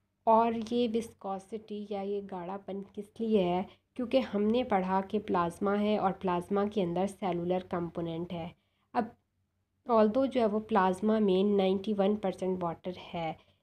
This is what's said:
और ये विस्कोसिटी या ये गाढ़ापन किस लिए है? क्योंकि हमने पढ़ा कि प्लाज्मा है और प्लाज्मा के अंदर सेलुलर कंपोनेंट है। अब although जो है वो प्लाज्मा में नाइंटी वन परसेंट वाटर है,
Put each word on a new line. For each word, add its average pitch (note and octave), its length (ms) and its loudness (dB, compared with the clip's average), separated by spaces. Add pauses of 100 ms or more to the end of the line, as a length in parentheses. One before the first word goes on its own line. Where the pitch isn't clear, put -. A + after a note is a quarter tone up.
(280)
और A3+ 460 2
ये A#3+ 140 2
विस्कोसिटी G#3 1040 -8
या G3 100 -4
ये G3+ 200 -4
गाढ़ापन G3 600 -10
किस G3+ 240 -12 (140)
लिए A3 220 4
है? F3+ 260 2 (280)
क्योंकि B3+ 240 0
हमने G#3+ 440 2
पढ़ा F#3+ 380 0
कि G3+ 180 -4
प्लाज्मा F#3+ 540 0
है G#3 260 2
और F#3+ 120 2
प्लाज्मा F#3 540 -2
के G#3 160 -2
अंदर F3 260 0
सेलुलर F3+ 520 -2
कंपोनेंट E3+ 760 -6
है। E3+ 220 -10 (380)
अब A#3 220 -2 (760)
although A3+ 360 4
जो B3+ 140 0
है A3+ 60 4
वो G#3 120 0
प्लाज्मा G#3+ 600 2
में F#3+ 240 4
नाइंटी G3 500 2
वन G3 220 2
परसेंट F#3 480 -4
वाटर F3 340 -6
है, E3 400 -8 (260)